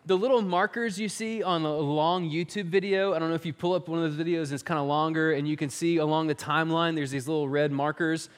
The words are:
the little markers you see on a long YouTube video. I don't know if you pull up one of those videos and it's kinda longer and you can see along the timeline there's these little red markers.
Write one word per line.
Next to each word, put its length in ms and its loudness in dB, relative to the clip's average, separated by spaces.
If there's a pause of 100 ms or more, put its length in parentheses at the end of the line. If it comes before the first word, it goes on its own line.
the 100 4
little 240 4
markers 580 0
you 100 -2
see 340 -6
on 220 2
a 120 0
long 520 0
YouTube 360 -4
video. 480 2
I 60 2
don't 100 0
know 80 0
if 100 -6
you 60 -4
pull 220 0
up 140 -2
one 140 -2
of 140 -2
those 100 -2
videos 180 0
and 100 -6
it's 80 -6
kinda 200 -2
longer 500 2
and 140 0
you 100 -2
can 120 -4
see 300 0
along 300 2
the 60 0
timeline 640 0
there's 160 -4
these 160 -6
little 200 0
red 220 2
markers. 680 -2